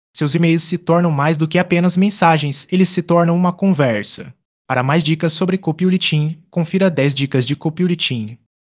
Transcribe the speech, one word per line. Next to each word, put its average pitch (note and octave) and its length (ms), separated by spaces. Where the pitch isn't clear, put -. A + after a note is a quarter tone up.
Seus D3 220
e-mails E3 280
se F3+ 140
tornam E3+ 320
mais D3+ 280
do D#3+ 100
que D#3+ 100
apenas F3 380
mensagens, E3 720
eles F#3 200
se - 120
tornam E3+ 320
uma F3+ 200
conversa. C#3 800
Para B2+ 160
mais D3+ 220
dicas D#3+ 260
sobre F#3 260
copywriting, D#3+ 800
confira F#3 380
dez C#3 260
dicas C3+ 300
de C#3 100
copywriting. D#3 840